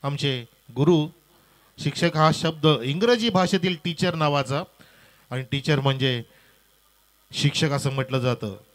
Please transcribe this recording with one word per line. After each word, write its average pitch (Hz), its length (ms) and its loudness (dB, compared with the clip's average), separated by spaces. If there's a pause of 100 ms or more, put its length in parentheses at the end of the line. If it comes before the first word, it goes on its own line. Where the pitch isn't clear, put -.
आमचे 139 420 -4 (320)
गुरु. 151 300 4 (760)
शिक्षक 170 340 -2
हा 156 180 6
शब्द 160 320 -2 (160)
इंग्रजी 220 460 2
भाषेतील 185 560 0
teacher 175 300 -2
नावाचा, 143 480 0 (680)
आणि 127 120 -6
teacher 135 380 -2
म्हणजे 131 420 0 (1080)
शिक्षक 147 380 0
असं 139 220 -2
म्हटलं 135 260 -4
जातं. 120 380 -2 (180)